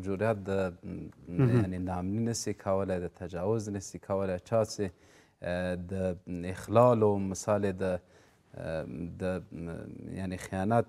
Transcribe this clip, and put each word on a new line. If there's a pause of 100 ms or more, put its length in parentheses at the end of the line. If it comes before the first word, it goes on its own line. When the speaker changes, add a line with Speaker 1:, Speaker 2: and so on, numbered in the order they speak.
Speaker 1:
جرئت
د، (800)
Speaker 2:
مهم.
Speaker 1:
یعنی
ناامني
نسي
کولی،
د
تجاوز
نسي
کولی.
چا
چې، (540)
اه،
د (280)
اخلال
و
مثال
یې
د،
اه، (360)
د، (720)
یعنی
خیانت